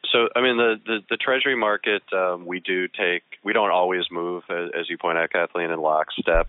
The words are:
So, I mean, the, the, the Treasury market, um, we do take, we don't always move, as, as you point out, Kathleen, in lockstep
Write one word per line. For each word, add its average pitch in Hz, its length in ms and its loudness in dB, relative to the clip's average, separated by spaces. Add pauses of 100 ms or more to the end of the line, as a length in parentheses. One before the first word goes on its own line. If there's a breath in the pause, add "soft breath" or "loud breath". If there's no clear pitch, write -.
(100)
So, 120 240 4
I 120 60 2
mean, 127 160 4
the, 117 200 4 (100)
the, 110 120 -2 (120)
the 117 80 -2
Treasury 135 360 0
market, 107 480 0 (100)
um, 90 340 0
we 90 140 -6
do 90 280 -2
take, 90 340 -2 (220)
we 104 80 -2
don't 107 180 4
always 90 400 2
move, 87 380 -6
as, 87 280 -6
as 85 120 -6
you 85 80 -8
point 82 220 0
out, 82 120 0
Kathleen, 85 400 -2
in 82 80 -4
lockstep 78 720 0